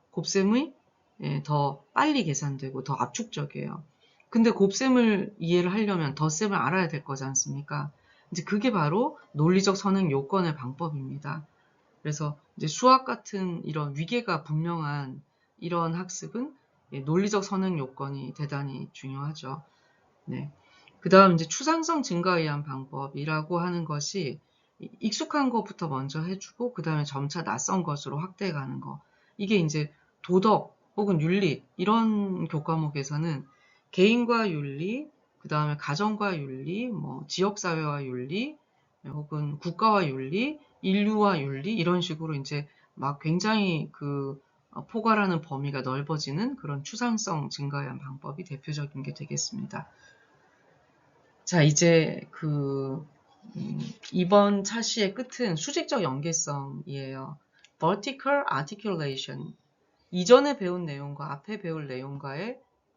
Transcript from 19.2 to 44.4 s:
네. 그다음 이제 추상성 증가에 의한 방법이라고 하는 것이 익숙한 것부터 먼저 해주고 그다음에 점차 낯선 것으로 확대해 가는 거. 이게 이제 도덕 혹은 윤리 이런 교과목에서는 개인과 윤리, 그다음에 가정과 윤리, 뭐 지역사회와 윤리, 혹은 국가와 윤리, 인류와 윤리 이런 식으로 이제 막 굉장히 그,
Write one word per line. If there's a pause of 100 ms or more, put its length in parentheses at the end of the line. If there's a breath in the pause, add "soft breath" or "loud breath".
네. (500 soft breath)
그다음
이제
추상성
증가에
의한
방법이라고
하는
것이 (640)
익숙한
것부터
먼저
해주고
그다음에
점차
낯선
것으로
확대해
가는
거. (360 soft breath)
이게
이제 (300 soft breath)
도덕 (200)
혹은
윤리 (120)
이런
교과목에서는 (460 soft breath)
개인과
윤리, (320)
그다음에
가정과
윤리,
뭐
지역사회와
윤리, (480)
혹은
국가와
윤리, (220 soft breath)
인류와
윤리
이런
식으로
이제 (260 soft breath)
막
굉장히
그, (300)